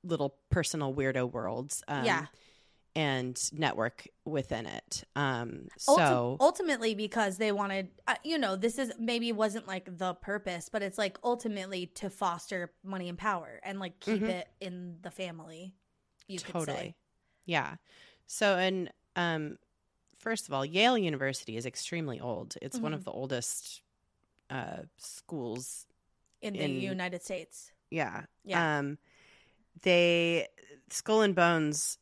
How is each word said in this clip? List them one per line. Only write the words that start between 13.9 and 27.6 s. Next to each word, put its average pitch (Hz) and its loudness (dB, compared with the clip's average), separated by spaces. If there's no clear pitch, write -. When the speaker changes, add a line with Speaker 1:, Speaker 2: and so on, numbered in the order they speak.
Speaker 2:
keep 208 0
Speaker 1:
Mm-hmm. 220 0
Speaker 2:
it 180 -4
in 180 -10
the 175 -10
family, 165 -10
you 185 -8
could - -10
say. 185 -12
Speaker 1:
Totally. 156 -4
Yeah. 156 0
So, 202 4
and 185 2
um, 160 0
first 226 -4
of 139 -4
all, 135 2
Yale 214 6
University 135 0
is 120 -4
extremely 147 -6
old. - -6
It's 135 -8
one 151 -2
of 190 -6
Speaker 2:
Mm-hmm. 185 -12
Speaker 1:
the - -8
oldest, - -6
uh, - -6
schools - -8
Speaker 2:
In 202 -6
the 185 -4
Speaker 1:
in 139 0
Speaker 2:
United 180 -4
States. - -10